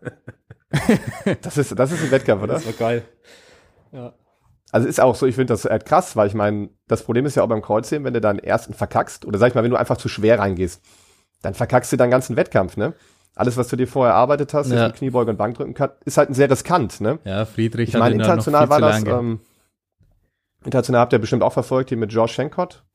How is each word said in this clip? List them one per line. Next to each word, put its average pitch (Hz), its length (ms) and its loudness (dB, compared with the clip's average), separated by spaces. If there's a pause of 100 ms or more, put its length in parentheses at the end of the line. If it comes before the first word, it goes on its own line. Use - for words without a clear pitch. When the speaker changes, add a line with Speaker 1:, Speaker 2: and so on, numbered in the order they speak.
(720)
Speaker 1:
<laughs> - 720 -2
Speaker 2:
Das 156 160 -6
ist, 127 200 -2
das 135 140 2
ist 165 100 -4
ein 143 80 -2
Wettkampf, 120 320 2
oder? 113 120 -4
Speaker 1:
Das 151 120 -6
war 113 60 -8
geil. 117 300 -2 (920)
Ja. 123 220 -18 (580)
Speaker 2:
Also - 160 0
ist - 120 0
auch 127 140 4
so, 139 120 -2
ich 127 80 0
find 127 160 -2
das 110 160 -2
halt 107 200 -2
krass, 170 300 0
weil 104 120 4
ich 98 60 -6
mein, 104 360 -2 (180)
das 110 140 -2
Problem 127 240 -2
ist 139 80 -6
ja - 80 2
auch 107 60 2
beim 110 140 -2
Kreuzheben, 135 420 -2
wenn 127 100 -4
du 117 80 0
dann 104 160 0
ersten - 340 -4
verkackst, - 540 -4
oder - 120 -4
sag 117 100 6
ich 127 60 0
mal, 110 100 2
wenn 120 60 0
du 123 80 0
einfach 123 200 0
zu - 100 -6
schwer 107 300 4
reingehst, 92 440 -2 (600)
dann 95 120 -6
verkackst 127 380 0
du 139 40 -2
deinen 123 140 4
ganzen 127 260 0
Wettkampf, 98 400 0
ne? 127 180 -2 (400)
Alles, 117 240 -2
was 123 100 -2
du - 80 -4
dir 123 100 0
vorher 123 280 2
erarbeitet 139 400 2
hast, 147 160 0
jetzt 120 80 2
Speaker 3:
Ja. 117 80 4
Speaker 2:
mit 110 100 -4
Kniebeuge 123 340 -2
und 104 60 -2
Bankdrücken, 120 380 -4
kann, 143 160 -4 (160)
ist - 100 -2
halt 143 180 4
sehr 135 160 4
riskant, 135 520 0
ne? 127 220 -2
Speaker 3:
Ja, 101 200 -4
Friedrich 113 460 -4
Speaker 2:
Ich - 40 -6
Speaker 3:
hat 117 60 2
Speaker 2:
meine, 113 140 2
Speaker 3:
ihn 110 60 0
dann 110 80 2 (100)
noch - 80 -2
Speaker 2:
international 147 160 4
Speaker 3:
viel 139 80 2
Speaker 2:
war 147 80 6
Speaker 3:
zu 110 260 2
Speaker 2:
das, - 0 -
Speaker 3:
lange. 120 240 -2
Speaker 2:
ähm, 113 120 -6 (1200)
international 120 380 2
habt 120 100 2
ihr 127 60 4
bestimmt 110 240 0
auch 110 100 2
verfolgt, 131 380 -2
hier 117 80 -4
mit 110 120 -4
George 113 220 0
Shankott, 151 520 -6 (100)